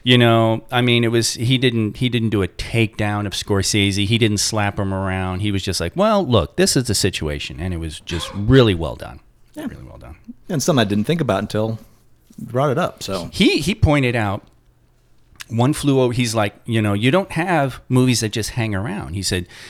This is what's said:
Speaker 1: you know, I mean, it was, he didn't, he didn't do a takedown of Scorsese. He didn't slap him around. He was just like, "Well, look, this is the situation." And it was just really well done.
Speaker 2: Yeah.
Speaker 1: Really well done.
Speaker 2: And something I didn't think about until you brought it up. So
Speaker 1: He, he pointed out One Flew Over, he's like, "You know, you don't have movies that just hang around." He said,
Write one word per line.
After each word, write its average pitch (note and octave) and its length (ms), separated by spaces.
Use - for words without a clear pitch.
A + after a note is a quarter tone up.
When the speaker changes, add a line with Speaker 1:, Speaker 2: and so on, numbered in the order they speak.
Speaker 1:
you B2 140
know, A2+ 540
I B2 100
mean, A#2+ 220
it A2+ 80
was, A#2 220
he B2+ 240
didn't, A#2 400
he B2 100
didn't A2+ 220
do G2+ 120
a F2+ 60
takedown G#2 800
of F#2 60
Scorsese. G2+ 720
He A2+ 120
didn't G#2+ 200
slap G#2 420
him F#2+ 140
around. F#2 480
He G#2+ 100
was F#2+ 100
just F#2 200
like, E2+ 120
"Well, G3+ 320
look, A2 300
this F3+ 220
is B2 80
the G#2 100
situation." D2 640
And F2+ 140
it E2+ 80
was D#2+ 180
just E2 340
really A2 420
well D2+ 200
done. A#1 240
Speaker 2:
Yeah. D4+ 100
Speaker 1:
Really - 180
well A2 140
done. - 180
Speaker 2:
And D#3 160
something D3+ 160
I G#2+ 80
didn't G#2 160
think E3 160
about A2+ 200
until A2 400
you - 60
brought C3 240
it A#2+ 80
up. - 260
So F2+ 300
Speaker 1:
He, D#4+ 260
he E3 160
pointed C3+ 400
out G#2 320
One A2+ 240
Flew C#3 260
Over, B2 140
he's A#2 200
like, G#2+ 220
"You A2+ 160
know, G#2 120
you A2+ 180
don't F#3+ 220
have D#3+ 560
movies B2+ 320
that A2 100
just G#2+ 200
hang A2 220
around." G2+ 420
He G2 80
said, F2+ 240